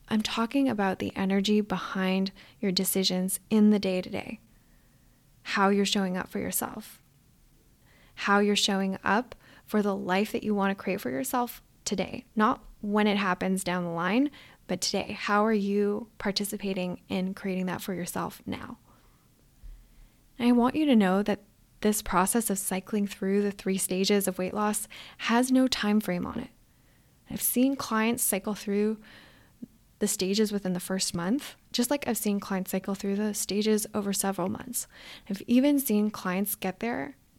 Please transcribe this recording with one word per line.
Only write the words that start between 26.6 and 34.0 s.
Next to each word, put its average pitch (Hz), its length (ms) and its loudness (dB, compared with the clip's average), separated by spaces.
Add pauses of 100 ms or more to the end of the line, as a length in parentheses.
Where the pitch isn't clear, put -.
I've - 120 -6
seen 269 340 2
clients 226 480 0
cycle 202 300 -2
through 208 440 0 (1000)
the 208 80 0
stages 202 440 0
within 196 220 -2
the 180 60 -4
first - 340 -4
month, 190 420 -2 (160)
just 247 180 0
like 285 180 -2
I've 220 100 -2
seen 202 220 0
clients 190 320 -4
cycle 190 240 -2
through 196 220 -4
the 208 160 -2
stages 208 600 0
over 202 200 -2